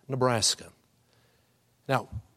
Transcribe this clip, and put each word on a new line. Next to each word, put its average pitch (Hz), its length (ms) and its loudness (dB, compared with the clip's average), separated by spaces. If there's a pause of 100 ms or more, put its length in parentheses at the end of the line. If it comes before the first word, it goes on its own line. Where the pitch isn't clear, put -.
Nebraska. 127 640 0 (1160)
Now, 127 200 0 (300)